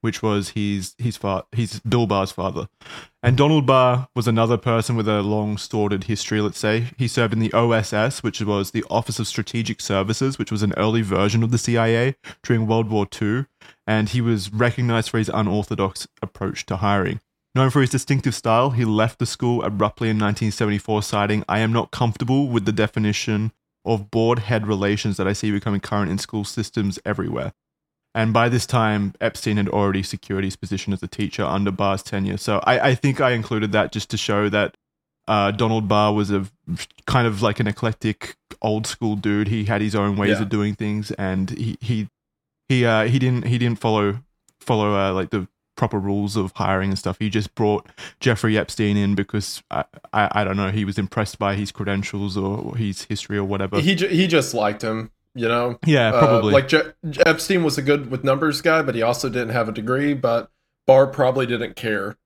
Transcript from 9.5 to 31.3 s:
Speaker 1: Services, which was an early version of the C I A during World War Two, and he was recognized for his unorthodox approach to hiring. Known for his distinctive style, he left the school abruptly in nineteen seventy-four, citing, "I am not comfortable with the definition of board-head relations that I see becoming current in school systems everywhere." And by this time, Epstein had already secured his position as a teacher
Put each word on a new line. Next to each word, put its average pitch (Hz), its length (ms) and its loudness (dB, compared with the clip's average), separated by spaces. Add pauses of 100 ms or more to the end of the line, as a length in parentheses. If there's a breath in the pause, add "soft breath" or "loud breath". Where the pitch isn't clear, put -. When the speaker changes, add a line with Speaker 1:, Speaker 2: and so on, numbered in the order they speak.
Speaker 1:
Services, 110 580 -2
which 113 140 -4
was 104 100 0
an 101 140 0
early 110 240 2
version 104 420 2
of 113 80 0
the 120 80 2
C 117 200 0
I 113 100 2
A 120 260 2 (280 loud breath)
during 113 240 0
World 113 240 2
War 104 160 2
Two, 113 400 -2 (400 soft breath)
and 110 240 0
he 123 100 0
was 107 320 0
recognized 117 560 0
for 117 100 -2
his 110 120 0
unorthodox 98 760 -2 (160)
approach - 440 -8
to 92 100 -4
hiring. 98 440 0 (340)
Known 131 160 4
for 143 100 2
his 131 80 4
distinctive 135 460 0
style, 120 360 2
he 120 140 0
left 110 340 2
the 120 60 0
school 120 380 -2
abruptly 104 480 0
in 107 80 0
nineteen 104 320 0
seventy-four, 104 520 -2
citing, 104 460 0
"I 104 120 0
am 110 120 2
not 117 180 0
comfortable 127 580 0
with 113 180 0
the 110 60 0
definition 107 800 0 (340)
of 101 240 -2
board-head 113 560 2
relations 101 500 0
that 95 120 0
I 98 40 0
see 104 200 -2
becoming 101 280 0
current 104 300 -2
in 98 80 -2
school 104 260 -6
systems 101 640 -4
everywhere." 87 480 -4 (600)
And 113 180 0
by 117 180 4
this 117 160 0
time, 107 560 0
Epstein 107 340 -2
had 101 140 0
already 98 320 0
secured 98 420 -6
his 95 120 -6
position 98 360 -6
as 92 100 -4
a - 40 -10
teacher - 380 -4